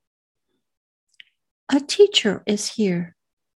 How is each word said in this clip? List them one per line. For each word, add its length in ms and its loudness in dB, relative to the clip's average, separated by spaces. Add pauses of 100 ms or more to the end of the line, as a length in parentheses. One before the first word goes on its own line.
(1700)
A 80 2
teacher 680 2
is 220 -4
here 460 -2 (420)